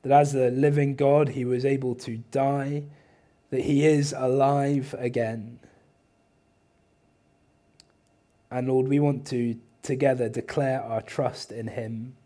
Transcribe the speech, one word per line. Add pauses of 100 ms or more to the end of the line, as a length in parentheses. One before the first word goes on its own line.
that
as
the
living
God,
he
was
able
to (120)
die, (640)
that
he
is
alive
again. (3000)
And
Lord,
we
want
to (300)
together
declare
our
trust
in
him. (120)